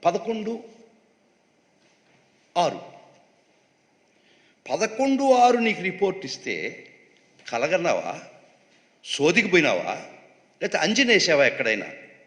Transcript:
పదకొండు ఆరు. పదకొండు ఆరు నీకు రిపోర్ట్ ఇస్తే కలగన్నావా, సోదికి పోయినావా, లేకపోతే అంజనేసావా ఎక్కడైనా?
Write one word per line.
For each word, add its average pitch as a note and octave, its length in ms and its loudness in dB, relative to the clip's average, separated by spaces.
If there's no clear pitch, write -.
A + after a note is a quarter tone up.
పదకొండు G#3+ 600 -2
ఆరు. - 360 -2
పదకొండు C4 640 0
ఆరు B3 240 6
నీకు A3 260 0
రిపోర్ట్ F#3+ 440 -2
ఇస్తే G2 600 -8
కలగన్నావా, A#2+ 760 -2
సోదికి F3 440 0
పోయినావా, A#2+ 460 2
లేకపోతే - 160 -4
అంజనేసావా F#3 680 2
ఎక్కడైనా? A2 400 -2